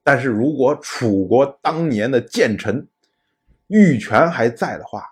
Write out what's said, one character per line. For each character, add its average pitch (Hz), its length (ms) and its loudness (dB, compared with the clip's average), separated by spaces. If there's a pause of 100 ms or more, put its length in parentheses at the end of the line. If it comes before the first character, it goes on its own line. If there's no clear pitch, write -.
但 139 180 2
是 135 80 -4
如 120 240 0
果 135 300 0
楚 101 440 -2
国 120 200 4 (160)
当 160 260 -4
年 113 220 -2
的 127 100 0
谏 120 380 -2
臣 110 300 -6 (800)
玉 190 320 4
泉 131 300 2
还 120 200 -2
在 120 280 -6
的 - 60 -16
话 - 280 -12